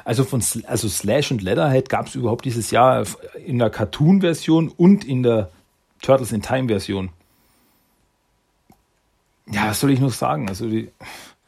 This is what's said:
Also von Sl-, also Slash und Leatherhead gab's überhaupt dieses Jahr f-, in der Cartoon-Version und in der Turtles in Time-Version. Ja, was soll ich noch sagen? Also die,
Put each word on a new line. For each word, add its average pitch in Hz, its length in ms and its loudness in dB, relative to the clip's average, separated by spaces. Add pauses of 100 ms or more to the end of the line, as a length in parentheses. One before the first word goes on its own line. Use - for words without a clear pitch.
Also 123 180 0
von 127 180 -2
Sl-, - 240 -4
also 117 240 -4
Slash 117 420 -2
und 117 100 -2
Leatherhead 131 480 0
gab's - 260 -6
überhaupt 120 300 -2
dieses 117 260 -6
Jahr 123 300 4
f-, - 160 -8 (280)
in 135 140 -4
der 113 100 2
Cartoon-Version 160 1000 2
und 196 360 4
in 127 180 -2
der 113 260 2 (520)
Turtles 127 300 2
in 104 100 -2
Time-Version. 104 680 -4 (2500)
Ja, 107 180 -2
was 104 100 -4
soll 143 120 2
ich 131 80 4
noch 131 140 0
sagen? 131 340 -4
Also 98 220 -6
die, 110 220 -4 (560)